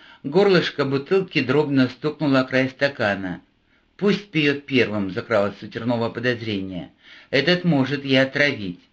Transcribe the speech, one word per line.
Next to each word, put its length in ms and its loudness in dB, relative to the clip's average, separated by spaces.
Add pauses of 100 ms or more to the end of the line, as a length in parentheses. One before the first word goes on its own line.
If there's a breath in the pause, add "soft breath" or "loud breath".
(240 loud breath)
горлышко 600 2
бутылки 560 0
дробно 480 2
стукнуло 520 0
о 40 0
край 260 0
стакана. 720 -2 (540)
«Пусть 340 0
пьет 360 0
первым», — 460 0
закралось 500 -2
у 60 -12
Тернова 400 -4
подозрение. 840 -6 (400 loud breath)
«Этот 320 2
может 420 0
и 120 2
отравить». 640 0 (120)